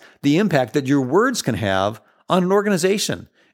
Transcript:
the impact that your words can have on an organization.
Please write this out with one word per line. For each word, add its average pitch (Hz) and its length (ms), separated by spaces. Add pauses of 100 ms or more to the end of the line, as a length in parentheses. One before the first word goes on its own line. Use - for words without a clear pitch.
(220)
the 143 160
impact 165 360
that 139 120
your 143 140
words 196 420
can 120 140
have 98 440 (280)
on 180 160
an 180 80
organization. 196 760 (260)